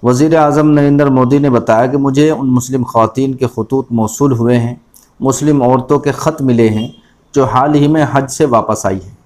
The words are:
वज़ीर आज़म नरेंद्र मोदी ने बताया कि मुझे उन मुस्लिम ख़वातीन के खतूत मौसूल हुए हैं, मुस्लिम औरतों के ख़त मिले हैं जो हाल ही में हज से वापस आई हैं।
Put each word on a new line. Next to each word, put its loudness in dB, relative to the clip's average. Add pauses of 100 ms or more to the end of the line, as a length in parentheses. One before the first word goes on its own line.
वज़ीर 2
आज़म 2
नरेंद्र 2
मोदी 2
ने 2
बताया 0
कि -4
मुझे 0
उन -2
मुस्लिम -2
ख़वातीन -2
के -4
खतूत -6
मौसूल 0
हुए 0
हैं, -4 (420)
मुस्लिम 0
औरतों 0
के -4
ख़त -4
मिले 2
हैं -4 (440)
जो 2
हाल 0
ही 2
में 2
हज -2
से -2
वापस -2
आई -2
हैं। -16